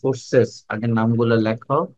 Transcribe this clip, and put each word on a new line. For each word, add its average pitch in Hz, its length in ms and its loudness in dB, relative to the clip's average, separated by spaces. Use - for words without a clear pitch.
forces, 127 480 0
আগে 110 140 -4
নামগুলো 117 380 2
লেখো 110 320 -2